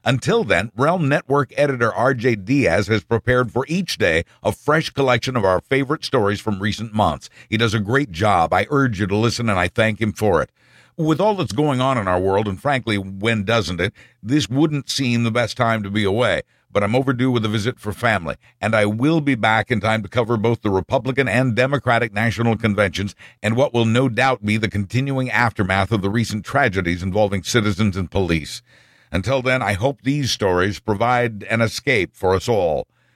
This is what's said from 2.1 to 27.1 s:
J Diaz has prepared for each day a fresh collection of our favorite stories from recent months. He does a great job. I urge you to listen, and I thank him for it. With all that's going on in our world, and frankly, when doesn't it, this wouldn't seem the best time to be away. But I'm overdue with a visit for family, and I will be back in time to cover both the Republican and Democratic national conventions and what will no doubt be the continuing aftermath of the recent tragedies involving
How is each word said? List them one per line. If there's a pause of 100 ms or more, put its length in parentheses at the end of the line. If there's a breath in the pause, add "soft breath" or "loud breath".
J
Diaz
has
prepared
for
each
day (180 soft breath)
a
fresh
collection
of
our
favorite
stories
from
recent
months. (180 loud breath)
He
does
a
great
job.
I
urge
you
to
listen,
and
I
thank
him
for
it. (460 soft breath)
With
all
that's
going
on
in
our
world,
and
frankly,
when
doesn't
it, (280 soft breath)
this
wouldn't
seem
the
best
time
to
be
away. (280)
But
I'm
overdue
with
a
visit
for
family, (240 soft breath)
and
I
will
be
back
in
time
to
cover
both
the
Republican
and
Democratic
national
conventions (280 loud breath)
and
what
will
no
doubt
be
the
continuing
aftermath
of
the
recent
tragedies
involving